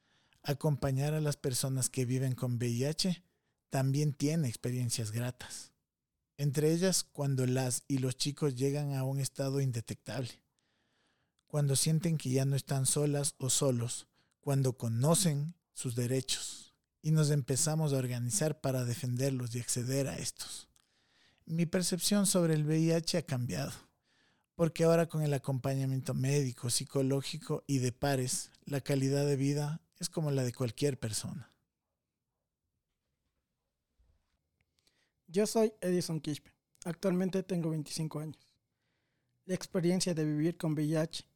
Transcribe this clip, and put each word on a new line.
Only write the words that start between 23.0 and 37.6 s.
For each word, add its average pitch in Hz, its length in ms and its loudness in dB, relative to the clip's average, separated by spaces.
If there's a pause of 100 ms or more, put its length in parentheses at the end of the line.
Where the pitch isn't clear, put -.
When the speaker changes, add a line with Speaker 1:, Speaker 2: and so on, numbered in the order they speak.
Speaker 1:
ha 156 80 -2
cambiado, 127 460 -2 (840)
porque 165 280 0
ahora 165 240 6
con 156 140 -2
el 147 120 2
acompañamiento 135 800 -2
médico, 131 560 0
psicológico 135 960 -2
y 139 100 2
de 123 140 0
pares, 131 600 -2 (140)
la 143 160 -4
calidad 139 440 2
de 143 100 2
vida 147 460 0 (180)
es 175 100 -6
como 151 220 -2
la 131 120 2
de 123 100 -2
cualquier 131 460 -2
persona. - 520 -6 (3750)
Speaker 2:
Yo 190 180 2
soy 214 360 2
Edison 175 400 0
Quispe. - 320 -6 (320)
Actualmente 185 580 0
tengo 165 260 -2